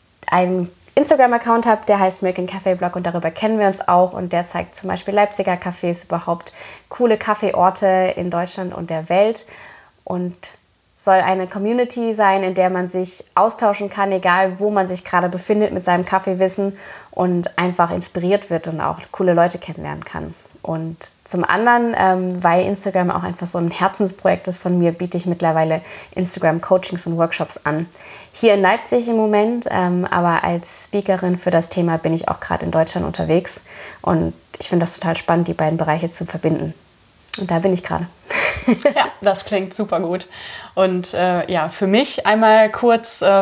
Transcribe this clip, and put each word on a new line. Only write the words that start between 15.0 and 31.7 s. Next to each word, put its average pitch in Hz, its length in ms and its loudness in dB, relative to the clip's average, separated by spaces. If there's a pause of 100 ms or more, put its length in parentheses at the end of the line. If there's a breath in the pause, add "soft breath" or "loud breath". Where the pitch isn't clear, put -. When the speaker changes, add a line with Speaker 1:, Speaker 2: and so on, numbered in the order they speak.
Speaker 1:
gerade 180 240 0
befindet 208 460 0
mit 180 100 -6
seinem 180 220 2
Kaffeewissen 190 720 0 (320 loud breath)
und 180 480 -2
einfach 180 320 0
inspiriert 180 580 -2
wird 160 180 -2
und 160 140 -6
auch 151 180 -2 (140)
coole 180 220 2
Leute 175 240 4
kennenlernen 156 480 -12
kann. 160 280 -12 (280)
Und 165 340 -6 (260)
zum 180 220 -2
anderen, 233 520 4
ähm, 185 460 0
weil 180 240 4
Instagram 190 440 0
auch 175 120 -2
einfach 180 240 -6
so 175 120 -4
ein 170 120 0
Herzensprojekt 185 760 0
ist 180 120 -4
von 180 180 0
mir, 170 140 4
biete 180 260 -6
ich 175 80 -6
mittlerweile 160 560 0 (320 loud breath)
Instagram-Coachings 175 920 0
und 165 120 -2
Workshops 165 460 -2
an. 156 220 -2 (460 loud breath)
Hier 220 220 4
in 196 80 2
Leipzig 233 460 2
im 233 80 0
Moment, 220 540 2
ähm, 180 400 0
aber 175 340 2
als 175 420 -2
Speakerin 185 520 0
für 180 120 -4
das 170 180 2
Thema 170 300 0